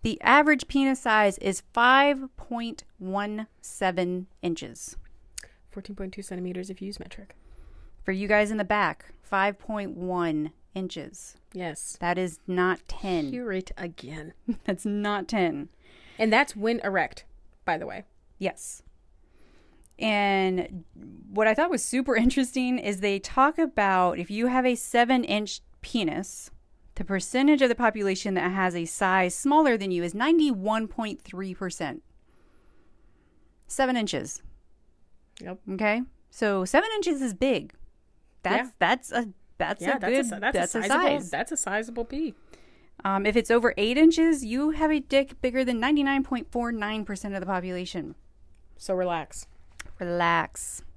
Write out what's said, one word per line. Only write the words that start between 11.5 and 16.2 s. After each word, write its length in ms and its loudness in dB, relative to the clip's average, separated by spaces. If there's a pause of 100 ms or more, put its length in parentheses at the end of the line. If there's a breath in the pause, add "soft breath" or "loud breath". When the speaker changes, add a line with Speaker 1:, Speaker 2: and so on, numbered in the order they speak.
Speaker 2:
Yes. 480 -8
Speaker 1:
That 180 0
is 300 -4
not 400 2
ten. 440 -4
Speaker 2:
Hear 200 -6
it 240 -6
again. 580 -12 (140)
Speaker 1:
<laughs> 180 -4
That's 200 -4
not 420 -2
ten. 420 0 (500 soft breath)
Speaker 2:
And 120 4